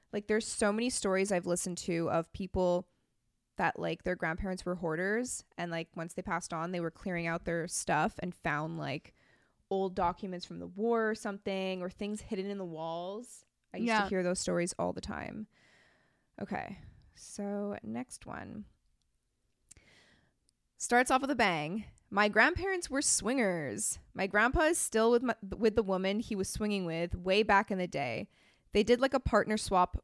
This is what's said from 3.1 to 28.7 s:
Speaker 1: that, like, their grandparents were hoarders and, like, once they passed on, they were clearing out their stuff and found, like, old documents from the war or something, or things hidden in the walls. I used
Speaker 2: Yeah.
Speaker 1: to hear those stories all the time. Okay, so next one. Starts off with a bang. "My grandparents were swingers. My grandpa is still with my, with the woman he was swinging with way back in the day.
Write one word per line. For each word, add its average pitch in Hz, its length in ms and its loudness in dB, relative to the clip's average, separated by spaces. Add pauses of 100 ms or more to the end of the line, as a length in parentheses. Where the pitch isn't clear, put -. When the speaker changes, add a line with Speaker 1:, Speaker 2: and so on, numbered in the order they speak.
Speaker 1:
that, 170 200 0
like, 170 260 -4
their 180 120 0
grandparents 185 480 -4
were 180 120 -2
hoarders 185 680 -2 (140)
and, 175 120 -6
like, 165 240 -6
once 165 200 -10
they 185 80 -6
passed 175 320 -4
on, 170 180 -4
they 180 80 -2
were 165 100 -2
clearing 170 360 -4
out 165 180 -2
their 170 240 -2
stuff 165 520 0
and 180 140 -6
found, 160 440 -4
like, 147 340 -6 (560)
old 190 260 0
documents 180 520 -2
from 170 120 -12
the 175 80 -10
war 220 440 2
or 220 40 -2
something, 190 680 -4
or 180 80 -4
things 208 320 -6
hidden 190 260 -4
in 202 80 -4
the 196 80 -6
walls. 170 800 -8 (300)
I - 40 -6
used 233 100 0
Speaker 2:
Yeah. 220 160 4
Speaker 1:
to 190 40 -2
hear 185 140 2
those 180 180 2
stories 175 380 0
all 90 160 0
the 185 80 -10
time. - 460 -8 (920)
Okay, - 380 -8 (360)
so 202 680 -8
next 226 440 -10
one. - 380 -12 (2250)
Starts 247 320 4
off 262 120 6
with 269 80 0
a 294 60 0
bang. 185 480 0 (260)
"My 208 180 6
grandparents 339 640 4
were 277 120 0
swingers. 190 960 0 (160)
My 185 120 0
grandpa 233 380 4
is 320 140 4
still 226 320 4
with 240 120 6
my, 247 120 0 (220)
with 214 180 4
the 226 80 4
woman 190 380 0
he 226 160 -4
was 190 120 -2
swinging 208 360 -2
with 165 300 -4
way 190 280 4
back 208 280 4
in 190 80 0
the 180 100 0
day. 131 400 -4 (440)